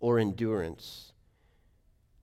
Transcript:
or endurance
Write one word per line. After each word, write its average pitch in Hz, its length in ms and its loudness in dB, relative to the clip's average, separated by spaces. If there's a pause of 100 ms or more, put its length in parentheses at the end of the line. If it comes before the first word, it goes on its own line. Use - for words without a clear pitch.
or 120 180 4
endurance 104 920 -2 (1080)